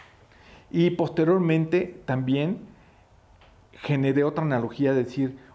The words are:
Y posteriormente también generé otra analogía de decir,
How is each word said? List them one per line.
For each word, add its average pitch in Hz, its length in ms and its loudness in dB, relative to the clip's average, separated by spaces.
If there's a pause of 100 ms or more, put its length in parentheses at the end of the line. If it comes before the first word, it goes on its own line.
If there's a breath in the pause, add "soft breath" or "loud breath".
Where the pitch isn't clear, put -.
(720 loud breath)
Y 175 200 4
posteriormente 165 1120 0
también 135 600 -2 (1080 loud breath)
generé 139 500 0
otra 151 200 -2
analogía 135 500 0
de 131 100 2
decir, 131 340 -4 (180 loud breath)